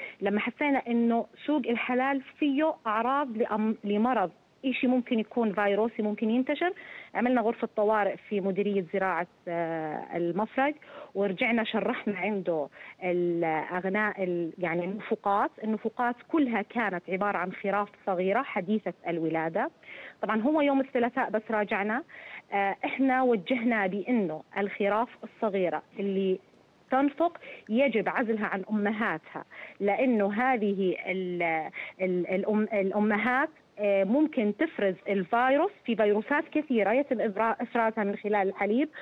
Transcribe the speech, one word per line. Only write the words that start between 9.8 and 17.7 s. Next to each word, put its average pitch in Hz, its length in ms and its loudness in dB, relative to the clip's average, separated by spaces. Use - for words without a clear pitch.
المفرق، 214 600 0
ورجعنا 214 500 0
شرحنا 208 540 -2
عنده 175 500 -2
الأغناء 180 1200 -2
ال-، 175 340 -2
يعني 175 260 -2
النفوقات. 208 640 0
النفوقات 226 520 -2
كلها 240 340 2
كانت 202 460 -2
عبارة 190 300 0
عن 185 140 -4
خراف 202 360 -2